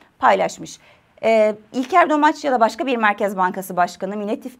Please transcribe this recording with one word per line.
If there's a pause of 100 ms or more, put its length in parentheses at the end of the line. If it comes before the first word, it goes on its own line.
(180)
paylaşmış. (440)
Ee, (180)
İlker
Domaç
ya
da
başka
bir
Merkez
Bankası
Başkanı,
Millet
İttif-,